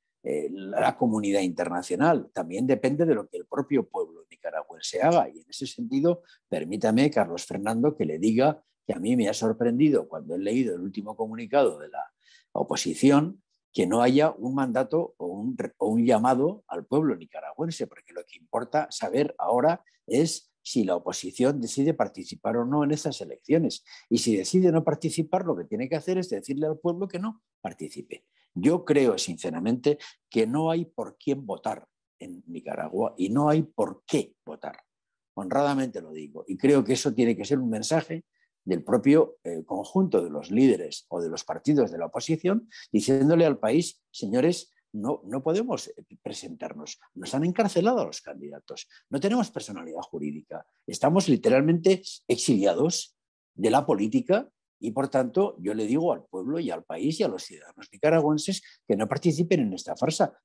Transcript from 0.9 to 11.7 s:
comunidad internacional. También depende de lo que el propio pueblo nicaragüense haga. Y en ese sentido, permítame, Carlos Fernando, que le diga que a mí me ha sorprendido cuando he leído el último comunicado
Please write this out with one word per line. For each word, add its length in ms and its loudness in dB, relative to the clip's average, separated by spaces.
comunidad 460 0
internacional. 880 0
También 360 -4
depende 380 2
de 100 4
lo 120 -6
que 100 -14
el 100 -12
propio 400 -2
pueblo 420 -8
nicaragüense 720 -8
haga. 280 4
Y 100 -18
en 100 -20
ese 160 -10
sentido, 560 0
permítame, 600 2
Carlos 360 -2
Fernando, 500 0
que 100 -2
le 140 -4
diga 420 2
que 80 -2
a 60 -4
mí 160 0
me 140 2
ha 40 -2
sorprendido 720 2
cuando 280 -10
he 40 -6
leído 360 -2
el 60 -10
último 340 -8
comunicado 640 -2